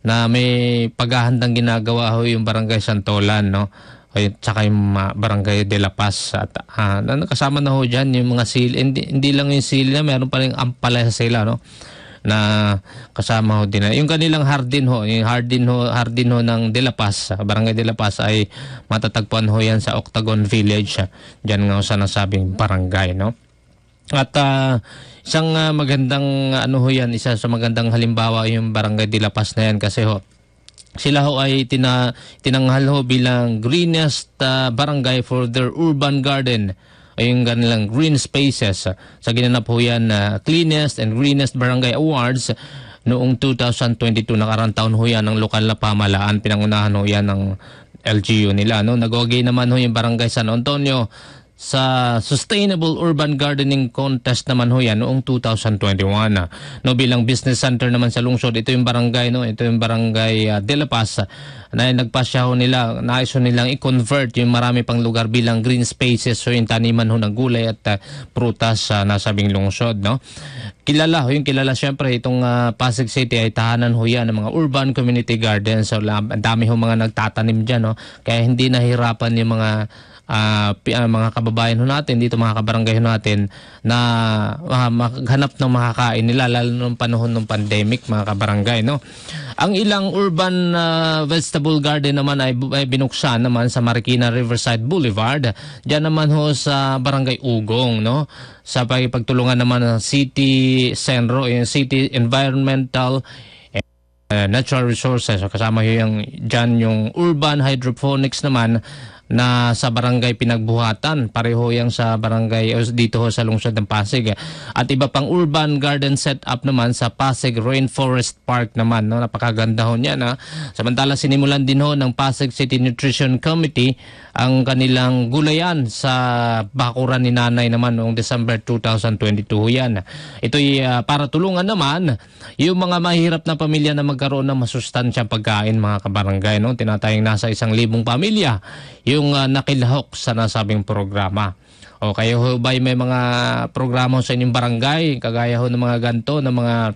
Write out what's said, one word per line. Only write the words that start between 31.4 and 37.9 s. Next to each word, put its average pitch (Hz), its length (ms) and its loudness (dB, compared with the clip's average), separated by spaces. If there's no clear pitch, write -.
ay 135 240 2
tina-, 127 480 2
tinanghal 131 480 2
ho 139 80 2
bilang 123 640 0
greenest, 160 640 0
ah, 131 240 0
barangay 131 560 0
for 127 240 -2
their 123 240 -2
urban 143 480 0
garden. 127 560 -2
Ay 120 160 2
yung 123 160 2
kanilang 117 400 0
green 147 320 2